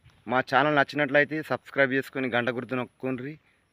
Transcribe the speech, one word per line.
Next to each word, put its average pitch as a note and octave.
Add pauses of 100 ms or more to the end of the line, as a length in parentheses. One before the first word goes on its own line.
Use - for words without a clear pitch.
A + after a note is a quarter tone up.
(280)
మా B2+ (120)
ఛానల్ D3
నచ్చినట్లయితే C#3+
సబ్స్క్రైబ్ C3
చేసుకొని C3+
గంట A#2+
గుర్తు A#2+
నొక్కుండ్రి, C3 (340)